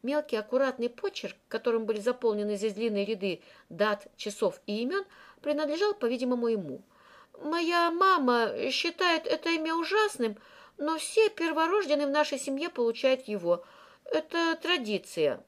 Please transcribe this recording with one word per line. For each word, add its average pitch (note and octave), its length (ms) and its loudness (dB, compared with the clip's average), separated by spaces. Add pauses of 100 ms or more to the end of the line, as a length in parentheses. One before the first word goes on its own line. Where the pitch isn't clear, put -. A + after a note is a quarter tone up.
Мелкий C#4 320 -2
аккуратный A#3+ 540 0
почерк, - 480 -8 (100)
которым A3+ 380 0
были G#3+ 160 -2
заполнены G#3 560 0
здесь G#3 160 -2
длинные G#3 320 0
ряды G3 360 -4 (280)
дат, G3+ 380 0 (100)
часов G3+ 500 -2
и G#3+ 160 -4
имен, F#4+ 220 -2 (360)
принадлежал, D#4 520 0
по-видимому, B3 540 0
ему. F#3 340 -2 (600)
«Моя E4+ 480 0
мама D4+ 600 4 (180)
считает E4+ 560 0
это D#4 260 0
имя D#4+ 240 0
ужасным, E4 640 0 (400)
но D#4 200 -2
все G#4+ 320 2
перворожденные E4 760 0
в C#4 40 -2
нашей D4 260 2
семье C#4 320 -4
получают B3+ 600 0
его. F3 340 0 (400)
Это E4 580 0
традиция». G#3 840 0